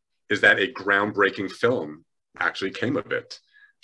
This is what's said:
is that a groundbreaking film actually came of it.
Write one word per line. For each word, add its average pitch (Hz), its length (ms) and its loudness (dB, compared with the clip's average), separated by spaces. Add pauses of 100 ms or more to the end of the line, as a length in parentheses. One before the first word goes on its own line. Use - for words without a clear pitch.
(280)
is 101 140 -2
that 101 180 6
a 95 120 0
groundbreaking 98 800 0
film 82 540 -2 (340)
actually 90 320 -2
came - 260 -2
of - 140 -6
it. - 300 -6 (440)